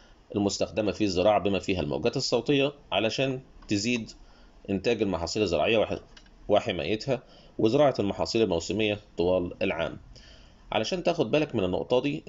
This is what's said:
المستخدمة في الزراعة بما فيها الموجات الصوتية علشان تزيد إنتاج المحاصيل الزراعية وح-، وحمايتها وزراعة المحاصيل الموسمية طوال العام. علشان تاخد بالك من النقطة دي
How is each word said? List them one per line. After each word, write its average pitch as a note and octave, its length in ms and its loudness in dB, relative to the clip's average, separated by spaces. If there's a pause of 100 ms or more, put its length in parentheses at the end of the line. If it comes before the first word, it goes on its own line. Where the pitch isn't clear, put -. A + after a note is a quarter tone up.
(360)
المستخدمة G2 560 0
في G#2+ 120 -2
الزراعة G2 360 4
بما F#2+ 200 0
فيها F2+ 220 -2
الموجات D2 360 -2
الصوتية C#3 560 0 (180)
علشان B2+ 500 0 (260)
تزيد A2 440 -2 (580)
إنتاج G2+ 320 0
المحاصيل F#2+ 420 0
الزراعية E2+ 340 2
وح-، G2 220 0 (480)
وحمايتها G#2 760 0 (340)
وزراعة C3 420 4
المحاصيل G2+ 420 0
الموسمية G2+ 580 0 (180)
طوال F2 460 0
العام. E2 340 -2 (720)
علشان - 320 -2
تاخد D#3+ 280 0
بالك D3 240 0
من G2+ 80 2
النقطة F#2 380 0
دي D3 280 -6